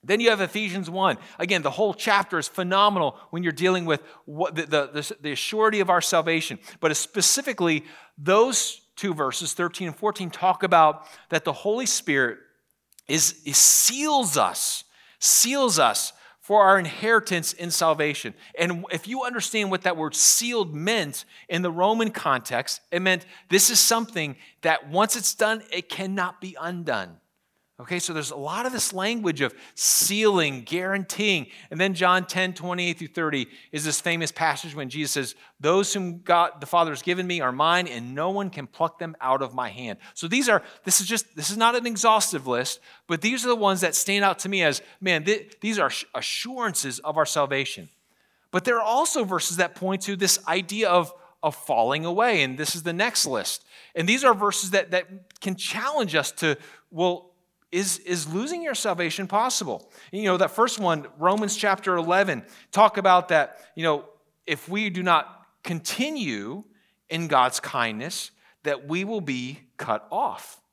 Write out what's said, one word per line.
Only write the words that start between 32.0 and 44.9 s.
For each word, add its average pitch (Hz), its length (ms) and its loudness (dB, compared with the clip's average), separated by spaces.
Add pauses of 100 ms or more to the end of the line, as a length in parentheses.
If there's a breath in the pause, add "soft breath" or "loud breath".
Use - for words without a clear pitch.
ten 185 280 -2
twenty-eight 175 460 -6
through 165 100 -10
thirty 151 400 -2 (240 loud breath)
is 151 100 -6
this 151 160 -2
famous 165 320 -2
passage 156 420 -2
when 143 140 -10
Jesus 143 240 -6
says, 135 240 -4 (240 soft breath)
"Those 180 340 2
whom 175 280 -6
God 170 400 2
the 143 60 -12
Father 170 240 2
has 135 100 -8
given 180 260 -2
me 175 140 -4
are 127 100 0
mine, 165 380 2
and 123 260 -10
no 160 140 -2
one 196 200 -4
can 143 160 -12
pluck - 320 -4
them 165 220 -12
out 131 220 0
of 123 120 -6
my 127 140 -4
hand." 107 320 -10 (140 loud breath)
So 165 160 -8
these 247 180 2
are, 208 160 4 (220 loud breath)
this 190 160 2
is 180 60 -6
just, - 280 -4
this 151 140 -6
is 208 80 -4
not 233 180 4
an 240 100 -2
exhaustive 208 600 2
list, 123 320 -2 (280 loud breath)
but 165 120 -2
these 226 240 4
are 247 60 0
the 240 80 4
ones 196 240 4
that 165 120 2
stand 202 300 2
out 190 160 4
to - 80 -6
me 190 160 2
as, 143 180 4 (200 loud breath)